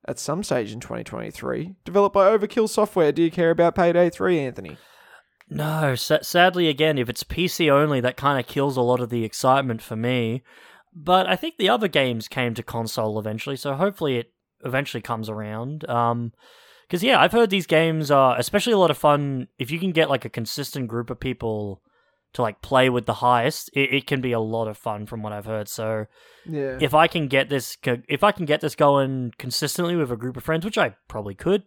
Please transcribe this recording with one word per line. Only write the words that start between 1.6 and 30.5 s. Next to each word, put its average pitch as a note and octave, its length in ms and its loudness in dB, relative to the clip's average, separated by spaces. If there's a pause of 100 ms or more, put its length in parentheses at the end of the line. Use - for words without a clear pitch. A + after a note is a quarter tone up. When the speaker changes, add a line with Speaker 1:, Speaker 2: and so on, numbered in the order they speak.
Speaker 1:
Developed G3+ 300 0
by G3 160 4
Overkill G#3+ 400 2
Software. F3+ 420 2
Do D3 120 0
you E3 80 2
care E3 180 2
about E3 260 4
Payday F3 360 4
three, F3+ 280 0
Anthony? A#2 380 -8 (720)
Speaker 2:
No, D3+ 460 -2
sa-, D3+ 300 0
sadly, F3 460 2
again, D3+ 280 2
if B2 100 0
it's A#2+ 160 -10
P F3 240 -4
C E3 220 0
only, C#3+ 320 4
that B2 160 -2
kinda C#3 260 0
kills C#3 340 -2
a B2+ 40 0
lot B2 180 2
of A#2+ 100 -4
the A#2 140 -2
excitement B2+ 580 0
for - 140 -12
me. A#2+ 480 -2 (500)
But F3+ 340 2
I F#3 80 2
think E4 220 -8
the G3 120 2
other A3 180 2
games B2+ 400 0
came A#2+ 280 -2
to A2+ 80 -8
console A2 560 -4
eventually, A2 360 -6
so C#3 200 -6
hopefully D#3+ 420 0
it A#2 160 -6 (300)
eventually C3 380 -4
comes A2 280 -6
around. A2 600 -8
Um, A#2+ 440 0 (560)
'Cause, F3 140 -2
yeah, B3 160 4
I've E3+ 120 6
heard A#3 180 4
these F#3+ 180 0
games D#3+ 440 2
are C3+ 260 6
especially G3+ 360 0
a G#3 40 4
lot F3 140 6
of C#3 60 0
fun C#3+ 500 2 (100)
if B2+ 140 -6
you E3 80 -4
can F#3 120 -2
get, D#3 180 4
like, C3+ 160 0
a - 40 -8
consistent B2+ 580 -8
group A#2 220 -6
of B2 100 -10
people G#2+ 600 -6 (520)
to, - 80 -4
like, G#2+ 200 -2
play C3 280 4
with B2 160 0
the A2 100 -2
heist. B2 580 2
It, C3+ 200 2
it C#3 140 0
can C3+ 140 -2
be B2+ 120 -2
a A2+ 60 0
lot A2 280 -2
of G#2+ 100 -10
fun G#2+ 280 -8
from G#2+ 180 -10
what G#2+ 100 -8
I've G#2 120 -10
heard. G#2+ 240 -6
So A2 360 -4 (400)
Speaker 1:
Yeah. C#3 360 -6
Speaker 2:
if D3 120 0
I D#3 140 4
can D#3+ 200 -2
get C3+ 220 0
this C#3 280 -4
co-, B2 320 -2
if D3 140 0
I G3+ 80 4
can F#3 140 -6
get D3 160 0
this D#3 140 -4
going C3+ 640 2
consistently E3+ 580 -4
with D3 160 0
a A#2+ 60 -4
group B2+ 200 -8
of A#2+ 60 -14
friends, D#3+ 220 -2